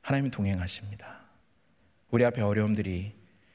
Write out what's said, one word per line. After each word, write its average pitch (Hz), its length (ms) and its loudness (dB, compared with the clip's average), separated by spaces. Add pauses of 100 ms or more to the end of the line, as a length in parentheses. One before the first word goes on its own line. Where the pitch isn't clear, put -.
하나님이 139 280 0
동행하십니다. 98 880 -4 (880)
우리 120 140 6
앞에 117 180 2
어려움들이 104 720 0 (400)